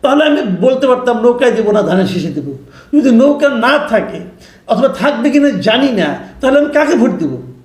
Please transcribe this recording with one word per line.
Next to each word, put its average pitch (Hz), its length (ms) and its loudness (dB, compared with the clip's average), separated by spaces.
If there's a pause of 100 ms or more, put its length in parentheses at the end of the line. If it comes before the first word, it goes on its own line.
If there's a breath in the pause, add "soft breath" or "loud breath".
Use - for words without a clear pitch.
তাহলে 285 220 2
আমি 294 180 2 (200)
বলতে 262 260 2
পারতাম 247 340 0
নৌকায় 240 300 2
দেবো 214 200 -2
না 202 100 2
ধানের 180 240 0
শীষে 165 240 -4
দেবো। 139 280 -8 (400 loud breath)
যদি 254 140 4
নৌকা 285 380 4
না 262 380 0
থাকে 185 320 -4 (480 loud breath)
অথবা 240 200 0
থাকবে 285 420 -2
কিনা 285 200 2
জানি 226 420 0
না, 160 260 -2 (240 loud breath)
তাহলে 269 180 2
আমি 294 140 0
কাকে 302 220 2
ভোট 220 160 2
দেবো? 131 300 -6 (240)